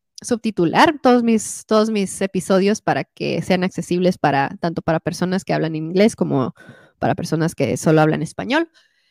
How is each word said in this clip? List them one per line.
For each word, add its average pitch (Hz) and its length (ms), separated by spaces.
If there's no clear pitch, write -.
subtitular 226 800
todos 247 220
mis, 226 420
todos 214 260
mis 202 300
episodios 196 600
para 143 220
que - 380
sean 180 220
accesibles 180 540
para, 143 420
tanto 226 220
para 165 180
personas 180 460
que - 80
hablan 156 220
inglés 180 400
como 139 380
para - 160
personas 165 400
que 110 220
solo 160 240
hablan 151 200
español. 254 480